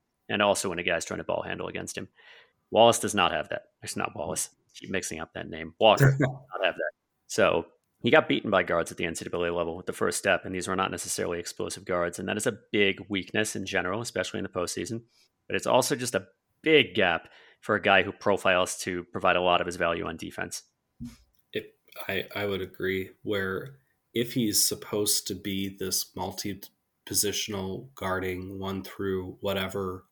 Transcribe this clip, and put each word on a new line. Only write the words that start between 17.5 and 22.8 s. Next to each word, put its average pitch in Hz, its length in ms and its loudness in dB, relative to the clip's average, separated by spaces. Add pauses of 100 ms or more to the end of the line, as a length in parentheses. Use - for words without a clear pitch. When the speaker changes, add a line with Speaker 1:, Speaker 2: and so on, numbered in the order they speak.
Speaker 1:
for 110 140 -2
a 95 60 -2
guy 98 220 6
who 95 80 -6
profiles 92 680 2
to 90 260 -4
provide 92 300 2
a 87 60 2
lot 87 200 4
of 87 40 -4
his 90 120 -4
value 85 280 0
on 82 120 -6
defense. 87 440 -10 (920)
Speaker 2:
It, - 200 -8 (340)
I, 98 180 -2 (100)
I 104 100 -2
would 95 160 -2
agree, 95 500 -4 (120)